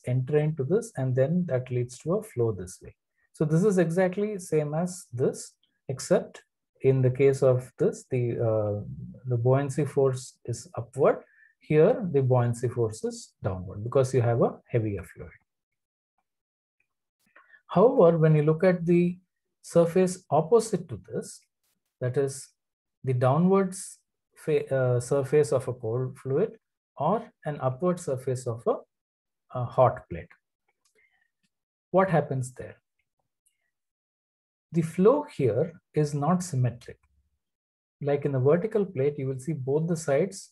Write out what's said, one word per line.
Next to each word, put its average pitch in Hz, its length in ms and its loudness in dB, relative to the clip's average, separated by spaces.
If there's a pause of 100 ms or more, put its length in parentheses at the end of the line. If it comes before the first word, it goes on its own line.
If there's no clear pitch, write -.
entrained 147 520 0
to 135 60 -4
this 196 340 -2
and 131 180 -2
then 156 320 2
that 127 240 -4
leads 123 280 -4
to 165 160 -2
a 214 80 -4
flow 117 280 -2
this 92 300 -12
way. - 140 -20 (380)
So 165 120 -2
this 160 180 2
is 202 140 2
exactly 185 640 0
same 151 340 -2
as 180 400 -6
this, 143 400 -4 (340)
except - 540 -2 (400)
in 131 200 2
the 127 100 4
case 135 320 2
of 127 340 2
this, 202 340 -2
the, 123 200 -2
uh, 107 520 -2 (420)
the 127 120 -2
buoyancy 135 480 0
force 131 600 0
is - 300 -10
upward. 147 480 0 (360)
Here, 185 520 4
the 139 100 2
buoyancy 123 460 2
force 110 360 -4
is 233 300 -10 (100)
downward 92 400 -6
because 127 300 0
you 131 80 2
have 117 200 2
a - 160 0 (100)
heavier 107 360 -2
fluid. - 280 -18 (2250)
However, 190 500 6
when 156 180 6
you 147 80 2
look 156 200 0
at 180 220 2
the 175 340 2 (420)
surface 180 680 2
opposite 208 600 0
to 98 120 -10 (100)
this, - 300 -12 (580)
that 127 180 -2
is 139 300 -4 (560)
the 131 100 -2
downwards 180 840 2 (360)
fa-, - 380 -2
uh, 127 260 2
surface 143 520 2
of 131 160 0
a 123 60 -6
cold 127 460 -6
fluid - 380 -2 (380)
or 214 280 -2 (220)
an 147 140 -6
upward 175 400 -2
surface 127 480 -6
of 113 200 -8
a, 247 80 2 (760)
a 123 120 -4
hot - 440 2
plate, 80 200 -12 (1600)
what 190 180 2
happens 131 440 -2
there? - 240 -16 (1900)
The 165 100 2
flow 214 440 0 (100)
here 135 380 -2 (200)
is 147 200 -2
not 160 300 -2
symmetric. - 560 -6 (1040)
Like 143 240 -2
in 143 100 0
a 127 40 2
vertical 175 460 2
plate, 143 320 -2
you 135 100 -6
will 131 120 -6
see 160 140 -8
both 139 340 -2
the 170 100 -2
sides, 160 540 -2